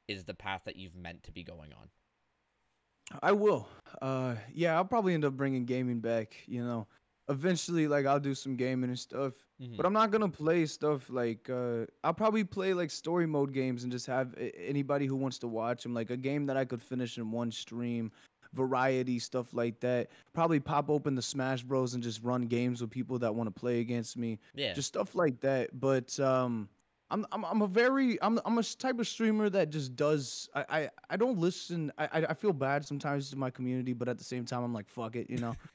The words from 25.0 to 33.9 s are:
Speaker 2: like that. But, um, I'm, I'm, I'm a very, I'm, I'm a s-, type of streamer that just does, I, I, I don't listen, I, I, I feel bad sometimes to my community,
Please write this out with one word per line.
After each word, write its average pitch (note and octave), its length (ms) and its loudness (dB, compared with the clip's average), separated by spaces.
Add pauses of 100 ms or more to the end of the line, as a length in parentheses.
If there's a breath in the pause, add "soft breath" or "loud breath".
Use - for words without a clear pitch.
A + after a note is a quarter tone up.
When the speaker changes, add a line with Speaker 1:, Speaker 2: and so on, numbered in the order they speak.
Speaker 2:
like D3+ 240 2
that. C3+ 400 0
But, C3+ 400 0
um, B2+ 480 2 (420)
I'm, G3+ 220 -2
I'm, D#4+ 140 -4
I'm G#3 160 2
a G#3 60 4
very, A#3+ 540 4
I'm, A3 240 2
I'm A3+ 120 2
a - 20 4
s-, - 160 -2
type B3+ 240 -2
of A3+ 80 0
streamer G#3+ 420 2
that F3+ 200 2
just C#3 260 -4
does, D3 580 0
I, C#3+ 160 -2
I, D3+ 200 0 (220)
I D#3+ 60 -2
don't A#3 220 2
listen, E3+ 580 0
I, D3+ 80 -2
I, D#3+ 240 0
I D#3+ 40 0
feel G3+ 200 2
bad C#3 320 0
sometimes C#3+ 440 -2
to C3+ 80 -10
my C3+ 120 0
community, B2+ 440 -2